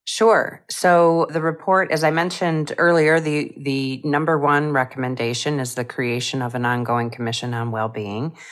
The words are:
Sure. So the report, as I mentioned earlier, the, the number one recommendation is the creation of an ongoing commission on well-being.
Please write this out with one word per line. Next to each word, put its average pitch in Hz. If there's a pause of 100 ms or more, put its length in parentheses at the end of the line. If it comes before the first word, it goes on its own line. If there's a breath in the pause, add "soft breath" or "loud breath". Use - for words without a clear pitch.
Sure. -
So 170
the 160
report, 175
as 156
I 156
mentioned 165
earlier, 165
the, 151
the 135
number 151
one 147
recommendation 127
is 123
the 123
creation 123
of 120
an 120
ongoing 120
commission 117
on 117
well-being. 110 (160 loud breath)